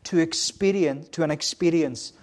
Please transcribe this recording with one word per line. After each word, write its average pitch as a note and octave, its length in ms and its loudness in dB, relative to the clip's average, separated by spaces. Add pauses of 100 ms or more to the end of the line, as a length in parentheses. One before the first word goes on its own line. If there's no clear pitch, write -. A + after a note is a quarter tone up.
to F3+ 140 0
experience, E3 920 0
to E3 120 -2
an D3+ 80 0
experience D#3+ 840 -2 (100)